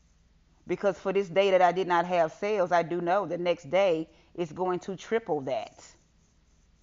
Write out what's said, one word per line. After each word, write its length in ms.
Because 320
for 120
this 160
day 240
that 100
I 100
did 160
not 180
have 280
sales, 380
I 120
do 180
know 240
the 140
next 320
day 360
is 180
going 280
to 140
triple 460
that. 540